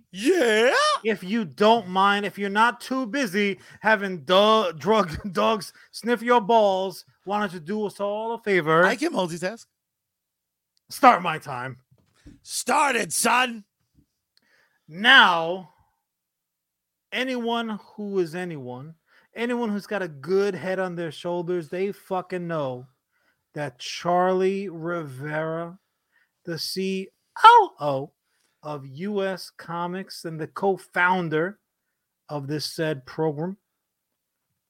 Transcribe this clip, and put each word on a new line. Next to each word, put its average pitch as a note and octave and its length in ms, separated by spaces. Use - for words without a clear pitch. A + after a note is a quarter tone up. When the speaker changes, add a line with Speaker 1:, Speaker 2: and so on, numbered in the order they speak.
Speaker 1:
Yeah? A#3+ 640
Speaker 2:
if G#3 200
you G#3+ 200
don't G3+ 460
mind, G3+ 360
if - 140
you're G3+ 100
not A3+ 300
too C4 260
busy G3+ 540
having G3 380
do-, G3 580
drug F#3 460
<laughs> G3+ 100
dogs G#3+ 400
sniff A3+ 300
your A#3+ 180
balls, G3 640
why G3+ 160
don't G3 100
you F3+ 80
do G#3 260
us - 140
all G#3+ 340
a A3+ 60
favor? F3 460
Speaker 1:
I A3 100
can D#4 160
multitask. F#3 540
Speaker 2:
Start A3+ 320
my D#3+ 160
time. C3 400
Speaker 1:
Started, B3 720
son. A#3 500
Speaker 2:
Now, F#3 840
anyone A#3 680
who G3+ 240
is E3 160
anyone, D3+ 600
anyone A#3+ 340
who's G3+ 180
got G3+ 140
a F3+ 60
good F#3 480
head F#3 240
on F#3 160
their E3 160
shoulders, F3 580
they F#3+ 220
fucking F3+ 560
know C3 400
that D3 260
Charlie F#3 880
Rivera, D#3+ 1080
the E3+ 140
C F#3+ 500
O A4 360
O C#3+ 320
of D3 240
U F#3+ 360
S F#3+ 320
Comics F3 720
and D#3+ 140
the D#3 80
co-founder F3+ 1120
of C#3+ 200
this D3 180
said D#3 400
program, D#3+ 520